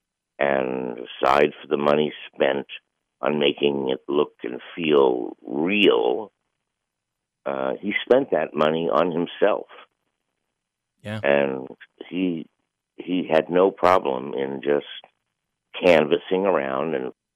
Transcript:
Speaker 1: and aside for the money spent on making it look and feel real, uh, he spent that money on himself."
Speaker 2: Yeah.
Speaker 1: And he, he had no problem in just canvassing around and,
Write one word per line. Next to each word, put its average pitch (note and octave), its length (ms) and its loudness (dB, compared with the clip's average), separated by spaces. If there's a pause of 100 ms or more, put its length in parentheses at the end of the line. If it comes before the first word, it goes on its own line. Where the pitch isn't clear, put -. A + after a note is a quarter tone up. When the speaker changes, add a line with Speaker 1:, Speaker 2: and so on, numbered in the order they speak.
(380)
Speaker 1:
and B1+ 600 -2
aside C2+ 640 2
for C2+ 80 -18
the D2 100 -2
money D2 340 2 (220)
spent C#2 320 0 (560)
on D2 160 0
making C#2+ 500 0
it C2 200 -4
look C#2+ 260 0 (100)
and B1 160 -10 (140)
feel C2+ 600 2 (120)
real, D#2+ 840 2 (1160)
uh, C2+ 340 -4
he G2+ 140 -4 (100)
spent C3 260 2
that D#2 240 -2
money D#2 380 0
on E2 180 2
himself." E2+ 560 -2 (1400)
Speaker 2:
Yeah. G#2+ 200 -8
Speaker 1:
And C#2 460 0 (400)
he, F2 380 -4 (500)
he F2+ 340 -6
had D#2 180 2
no F2+ 220 4
problem C#2+ 640 0
in C2+ 260 -6
just C#2+ 260 -2 (960)
canvassing E2+ 640 2
around D2 500 0
and, B1+ 160 -6 (240)